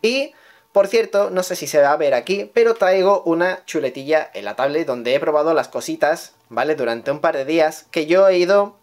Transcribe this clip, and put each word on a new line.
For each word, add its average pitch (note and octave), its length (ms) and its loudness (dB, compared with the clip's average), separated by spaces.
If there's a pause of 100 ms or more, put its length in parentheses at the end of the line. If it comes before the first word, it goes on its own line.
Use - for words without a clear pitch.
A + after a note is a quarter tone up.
Y, C4+ 320 -2 (380)
por G3 160 2
cierto, G3+ 420 0
no F#3 120 -2
sé - 140 -6
si D3 100 -10
se D3 140 2
va C#3+ 120 4
a D3+ 40 2
ver D3 160 0
aquí, F3+ 400 -2
pero A3+ 220 2
traigo F#3+ 480 2
una F3 420 -2
chuletilla C#3 680 -2
en - 100 -10
la G#2 120 -8
tablet D3 300 -2
donde B2 280 -2
he C#3 60 2
probado D3+ 340 0
las D#3 140 0
cositas, D#3+ 640 -4 (160)
¿vale? B2+ 240 -2
Durante A#2 360 -4
un D3 100 -4
par D#3+ 140 0
de C3+ 120 -6
días D#3+ 440 0
que D#3+ 140 -4
yo F#3 240 4
he F#3 80 4
ido G3+ 460 2